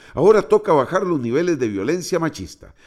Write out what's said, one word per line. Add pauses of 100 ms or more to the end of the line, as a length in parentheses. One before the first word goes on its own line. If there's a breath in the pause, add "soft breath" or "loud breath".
(160 loud breath)
Ahora
toca
bajar
los
niveles
de
violencia
machista. (140 soft breath)